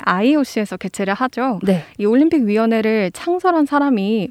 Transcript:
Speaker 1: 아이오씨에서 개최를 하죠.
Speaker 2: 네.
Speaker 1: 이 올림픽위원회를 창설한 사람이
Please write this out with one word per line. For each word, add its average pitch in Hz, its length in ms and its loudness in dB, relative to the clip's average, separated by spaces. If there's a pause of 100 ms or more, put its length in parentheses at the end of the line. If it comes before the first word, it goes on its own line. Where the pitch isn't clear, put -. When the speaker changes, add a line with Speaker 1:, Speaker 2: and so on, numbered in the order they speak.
Speaker 1:
아이오씨에서 220 720 0
개최를 196 360 -4
하죠. 254 500 -4
Speaker 2:
네. 175 200 2 (140)
Speaker 1:
이 202 80 -2
올림픽위원회를 220 1080 2
창설한 349 540 0
사람이 226 640 0